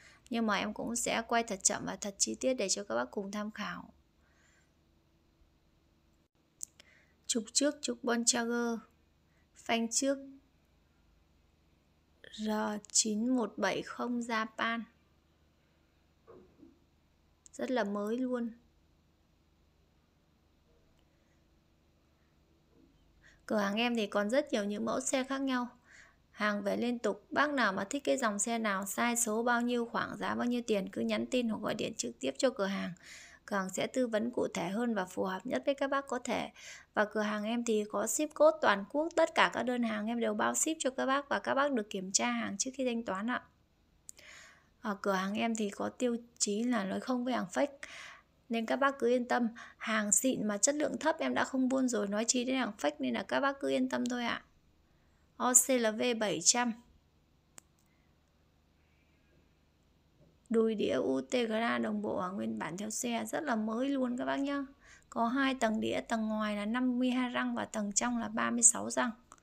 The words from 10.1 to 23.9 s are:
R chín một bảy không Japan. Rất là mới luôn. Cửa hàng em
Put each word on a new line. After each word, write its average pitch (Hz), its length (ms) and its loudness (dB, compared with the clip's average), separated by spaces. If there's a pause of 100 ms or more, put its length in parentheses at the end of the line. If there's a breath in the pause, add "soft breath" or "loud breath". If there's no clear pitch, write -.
R 214 120 -2 (420)
chín 220 380 2
một 247 280 2
bảy 190 240 2
không 240 380 -4
Japan. 226 640 -2 (2750)
Rất 254 180 -6
là 240 120 2
mới 208 340 -4
luôn. 247 340 -2 (4000 soft breath)
Cửa 220 120 2
hàng 202 180 2
em 240 200 2